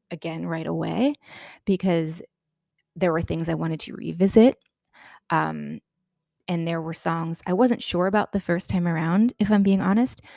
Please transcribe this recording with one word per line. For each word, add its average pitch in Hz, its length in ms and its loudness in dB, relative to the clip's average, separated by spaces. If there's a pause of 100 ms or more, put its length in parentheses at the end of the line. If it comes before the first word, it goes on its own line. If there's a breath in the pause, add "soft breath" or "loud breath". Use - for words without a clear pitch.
again 165 360 -8
right 160 220 -6
away 165 480 -2 (500 loud breath)
because 175 560 0 (760)
there 170 160 0
were 156 100 0
things 165 280 -4
I 160 60 -2
wanted 160 260 -4
to - 140 -10
revisit. 196 600 4 (720 loud breath)
Um, 156 520 -2 (680)
and 170 200 -2
there 165 140 -2
were 160 120 -6
songs 165 540 -4
I 180 60 -2
wasn't 240 280 2
sure 180 260 -2
about 208 260 0
the 202 80 -2
first 175 280 -2
time 175 160 0
around, 170 540 2
if 202 100 0
I'm 208 140 4
being 196 160 4
honest, 220 420 0 (160 loud breath)